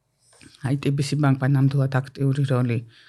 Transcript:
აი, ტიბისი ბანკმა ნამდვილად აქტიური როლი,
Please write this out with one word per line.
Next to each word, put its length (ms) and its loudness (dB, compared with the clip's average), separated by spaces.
აი, 200 -2
ტიბისი 380 -2
ბანკმა 320 2
ნამდვილად 480 2
აქტიური 480 -2
როლი, 360 0